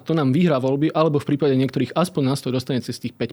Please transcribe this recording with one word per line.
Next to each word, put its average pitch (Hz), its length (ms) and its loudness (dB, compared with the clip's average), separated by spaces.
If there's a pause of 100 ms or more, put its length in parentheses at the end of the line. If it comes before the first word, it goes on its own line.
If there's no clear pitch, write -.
to - 80 -4
nám 143 240 2
vyhrá 160 240 4
voľby, 139 320 0
alebo 156 320 2
v - 80 -4
prípade 139 240 2
niektorých 135 400 0
aspoň 143 400 0
nás - 80 -6
to 127 80 -4
dostane 127 320 -2
cez - 160 -10
tých - 160 -10
päť 120 180 -6